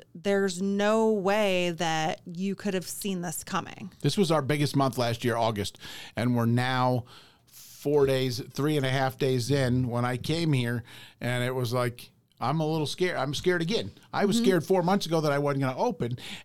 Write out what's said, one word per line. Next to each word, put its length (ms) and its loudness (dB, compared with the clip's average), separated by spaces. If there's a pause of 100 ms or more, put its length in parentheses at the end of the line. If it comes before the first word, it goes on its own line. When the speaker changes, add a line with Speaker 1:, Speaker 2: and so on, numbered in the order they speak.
(160)
Speaker 1:
there's 460 0
no 500 2
way 600 2
that 540 -2
you 300 -4
could 180 -4
have 140 -4
seen 340 -6
this 220 -8
coming. 480 -8 (100)
Speaker 2:
This 160 0
was 140 4
our 100 4
biggest 360 0
month 200 2
last 280 0
year, 100 2
August. 420 0 (380)
And 220 2
we're 80 2
now 580 2 (420)
four 600 2
days, 360 0 (120)
three 240 0
and 80 0
a 40 0
half 280 0
days 340 0
in 380 2
when 160 0
I 100 -2
came 380 0
here. 300 0 (360)
And 240 -2
it 100 -2
was 200 -2
like, 360 -2 (300)
I'm 220 0
a 40 0
little 220 0
scared. 300 -2
I'm 160 -2
scared 280 0
again. 300 -2 (220)
I 120 0
was 120 2
Speaker 1:
Mm-hmm. 80 0
Speaker 2:
scared 200 4
four 180 2
months 220 2
ago 160 0
that 120 0
I 60 2
wasn't 240 0
gonna 140 -2
open. 400 -2 (260)